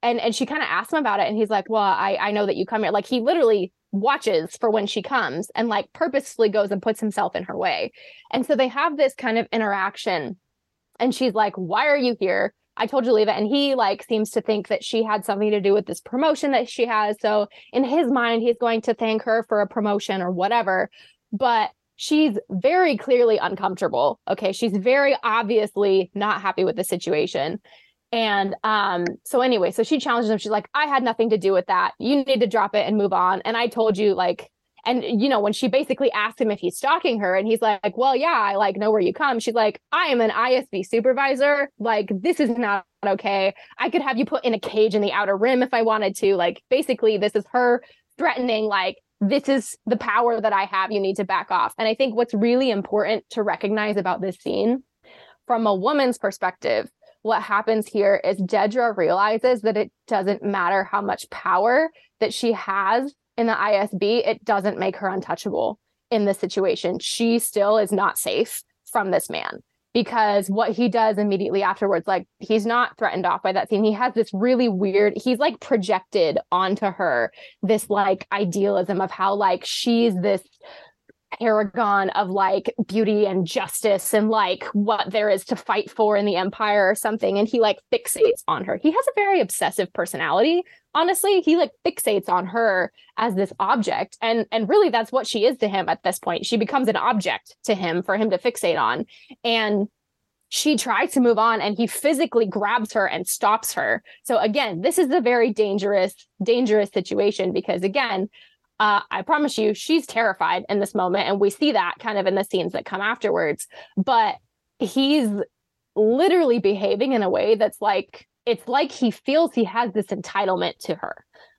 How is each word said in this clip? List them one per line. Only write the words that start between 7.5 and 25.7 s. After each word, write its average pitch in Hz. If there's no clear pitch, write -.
way. 185
And 254
so 294
they 254
have 285
this 269
kind 226
of 226
interaction, 196
and 247
she's 247
like, 208
"Why 190
are 285
you 247
here? 196
I 226
told 262
you 254
to 220
leave 214
it." 214
And 214
he, 277
like, 202
seems 214
to 226
think 208
that 202
she 226
had 214
something 208
to 208
do 196
with 208
this -
promotion 294
that 240
she 233
has. 214
So 214
in 269
his 269
mind, 233
he's 233
going 226
to 233
thank 220
her 220
for 214
a 202
promotion 208
or 180
whatever. 190
But 226
she's 302
very 294
clearly 240
uncomfortable. 175
Okay. 190
She's 202
very 262
obviously 208